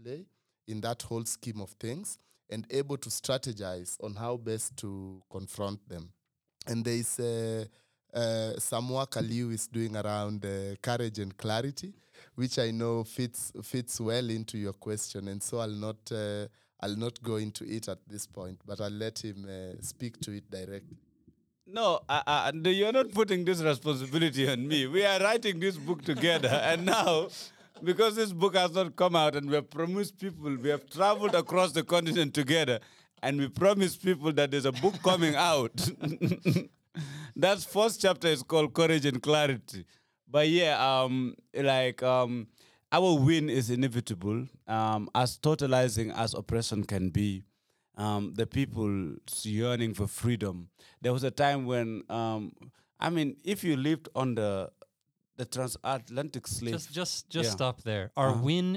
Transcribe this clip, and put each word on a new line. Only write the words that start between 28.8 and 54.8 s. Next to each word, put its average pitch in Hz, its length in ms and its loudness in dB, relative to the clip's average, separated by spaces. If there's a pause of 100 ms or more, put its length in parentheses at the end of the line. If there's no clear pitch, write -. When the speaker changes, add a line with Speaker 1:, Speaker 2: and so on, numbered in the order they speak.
Speaker 2:
come 180 220 4
out, 151 180 4
and 143 140 -2
we 147 60 4
have 147 140 -2
promised 180 480 -4
people, 151 380 -6
we 127 140 0
have 147 200 -2
traveled 196 460 2
across 175 380 2
the 156 100 0
continent 165 500 2
together, 139 460 2 (420)
and 139 160 0
we 139 120 0
promised 196 520 2
people 160 300 2
that 143 180 4
there's 135 160 0
a 135 60 2
book 151 320 2
coming 170 320 4
out. 151 400 2 (260)
<laughs> - 680 0 (640)
That 190 240 4
first 214 420 2
chapter 180 280 4
is 143 120 4
called 151 320 2
Courage 160 320 4
and 127 160 2
Clarity. 139 640 2 (420)
But 151 220 6
yeah, 135 540 6
um, 127 320 0 (180)
like, 131 480 2
um, 127 460 2 (440)
our 170 280 6
win 151 320 4
is 120 180 0
inevitable, 120 800 -2 (200)
um, 110 460 0
as 123 240 2
totalizing 127 760 2
as 113 180 -2
oppression 110 500 -2
can 95 260 -2
be. 98 340 0 (520)
Um, 104 400 -2
the 110 120 0
people's 107 1000 -4
yearning 113 480 0
for 95 140 -2
freedom. 95 640 -4 (300)
There 123 140 0
was 123 100 -2
a 135 60 0
time 143 360 2
when, 117 440 -2
um, 110 440 -4 (460)
I 160 120 0
mean, 151 320 -2
if 202 200 -4
you 160 140 2
lived 151 380 -2
on 131 180 0
the, 101 380 -2 (640)